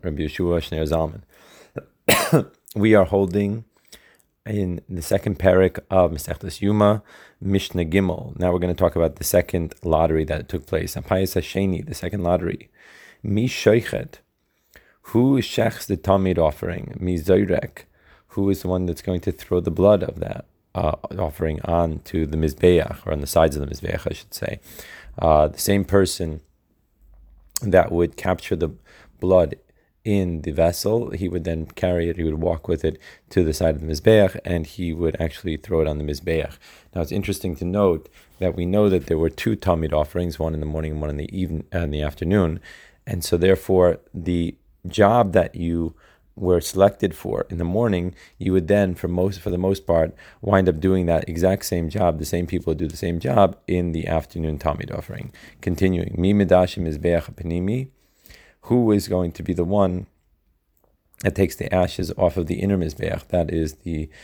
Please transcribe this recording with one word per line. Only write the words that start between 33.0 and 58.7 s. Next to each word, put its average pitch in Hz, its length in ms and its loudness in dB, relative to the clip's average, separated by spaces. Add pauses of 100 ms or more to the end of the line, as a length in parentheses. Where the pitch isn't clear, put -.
to 92 160 2
the 78 80 2
side 80 220 0
of 73 80 -8
the 76 40 -8
Mizbeach, 95 600 4
and 85 200 -2
he 87 280 -8
would 82 260 -2
actually 82 380 -4
throw 80 240 -2
it 76 40 2
on 76 120 -4
the 76 60 -6
Mizbeach. 76 520 -4 (380)
Now, 90 80 -2
it's 78 100 -6
interesting 95 440 -4
to 87 100 -6
note 90 420 2 (300)
that 87 180 -2
we 87 80 -2
know 101 240 2
that 92 200 0
there 82 100 0
were 82 100 2
two 110 280 -4
Tamid 80 360 0
offerings, 78 460 -2
one 80 160 -4
in 78 60 -6
the 76 40 -6
morning 78 280 -6
and 78 100 -6
one 76 80 -4
in 73 80 -6
the 73 200 -8
even-, 82 260 -4 (100)
uh, 87 60 -2
in 78 100 -4
the 73 100 -4
afternoon, 82 600 0 (460)
and 92 160 -4
so - 140 0
therefore, 90 600 4 (160)
the 85 420 -2 (300)
job 104 480 4
that 90 200 2
you 85 400 -4 (400)
were 90 280 0
selected 98 520 2
for - 360 -6
in 87 80 -6
the 85 60 -2
morning, 92 500 0 (240)
you 95 160 0
would 87 140 2
then, 98 260 2
for 87 140 -6
most, 90 320 -2
for 101 100 -6
the 90 80 -2
most 95 280 -2
part, 82 280 2 (260)
wind 98 260 2
up 80 140 2
doing 92 240 2
that 82 240 0
exact 90 380 0
same 85 240 -2
job. 87 280 0
The 73 60 -6
same 85 220 -2
people 82 240 -4
would 78 80 -4
do 80 80 -4
the 78 100 -10
same 85 240 -4
job 101 460 2
in 90 260 0
the 82 140 -4
afternoon 80 520 -4
Tamid - 380 -6
offering. - 340 -12 (300)
Continuing, 90 560 0
Mi 90 160 2
Midashim 90 560 4
Mizbeach 80 460 -2
Panimi, 92 540 -4 (760)
who 120 280 2